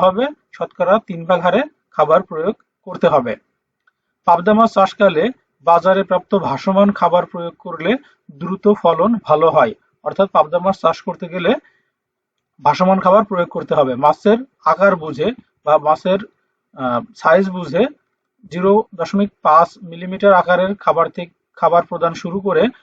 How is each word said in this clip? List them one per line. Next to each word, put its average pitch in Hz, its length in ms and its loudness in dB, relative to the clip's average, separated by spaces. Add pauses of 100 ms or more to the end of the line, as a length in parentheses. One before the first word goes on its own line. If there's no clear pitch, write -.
হবে, 190 180 0 (280)
শতকরা 175 420 -4 (140)
তিন 170 180 -10
ভাগ 175 160 0
হারে 180 200 0 (300)
খাবার 156 320 2
প্রয়োগ 170 320 -6 (320)
করতে 180 260 -2
হবে। 120 200 0 (960)
পাবদা 175 260 2
মাছ 226 200 4
চাষকালে 190 500 2 (440)
বাজারে 175 360 2
প্রাপ্ত 185 320 -4
ভাসমান 190 560 0
খাবার 175 340 0
প্রয়োগ 170 300 -12 (100)
করলে 165 260 -6 (480)
দ্রুত 180 260 -8 (160)
ফলন 170 300 2 (120)
ভালো 151 320 2
হয়। 120 180 2 (320)
অর্থাৎ 170 300 -2
পাবদা 156 240 0
মাছ 185 220 -2
চাষ 165 200 0
করতে 180 320 -12
গেলে 180 180 -2 (1120)
ভাসমান 185 340 2
খাবার 190 300 4
প্রয়োগ 175 200 -4
করতে 160 260 -8
হবে। 131 200 2
মাছের 156 440 2 (260)
আকার 190 300 2
বুঝে 156 320 -6 (380)
বা 147 120 0
মাছের, 160 420 -2 (640)
আহ, 123 200 -4 (140)
সাইজ 175 340 2
বুঝে 180 340 -4 (680)
জিরো 180 200 0 (240)
দশমিক 196 340 -2 (120)
পাঁচ 165 280 4 (200)
মিলিমিটার 185 440 0
আকারের 180 420 2
খাবার 160 340 -2
থেকে, - 280 -14 (240)
খাবার 170 280 2
প্রদান 170 240 -4
শুরু 175 260 -10
করে 185 240 0 (200)